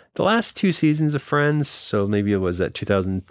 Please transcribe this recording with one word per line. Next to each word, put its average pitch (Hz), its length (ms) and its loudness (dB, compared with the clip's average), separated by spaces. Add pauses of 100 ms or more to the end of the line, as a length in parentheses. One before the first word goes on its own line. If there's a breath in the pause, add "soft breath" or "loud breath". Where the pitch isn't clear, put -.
(160 loud breath)
The - 80 0
last 220 340 0
two 190 160 2
seasons 151 420 2
of 139 80 -4
Friends, 147 460 0
so - 360 -2
maybe 104 280 2
it 98 80 2
was 90 200 -2
at 82 140 -2
two - 100 -8
thousand 95 460 0